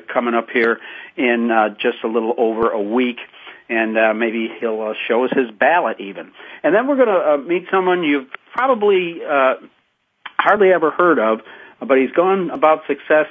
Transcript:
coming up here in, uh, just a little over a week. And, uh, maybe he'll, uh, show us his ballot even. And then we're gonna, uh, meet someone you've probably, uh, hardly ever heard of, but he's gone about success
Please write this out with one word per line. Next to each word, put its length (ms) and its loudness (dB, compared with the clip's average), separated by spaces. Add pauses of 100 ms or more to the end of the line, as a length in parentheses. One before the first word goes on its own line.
coming 280 -2
up 160 -4
here 280 0 (380)
in, 340 0
uh, 200 2
just 340 -4
a 40 -2
little 280 -2
over 340 0
a 120 -4
week. 360 -2 (480)
And, 300 -2
uh, 160 4
maybe 480 -4
he'll, 220 -4
uh, 120 -6 (140)
show 160 0
us 80 -2
his 180 0
ballot 480 0
even. 340 -14 (300)
And 120 2
then 120 2
we're 100 0
gonna, 380 2
uh, 40 0
meet 320 -4
someone 340 0
you've 260 -2 (220)
probably, 720 0
uh, 300 2 (840)
hardly 320 4
ever 200 2
heard 280 2
of, 220 0 (400)
but 160 2
he's 160 2
gone 380 0
about 360 0
success 440 0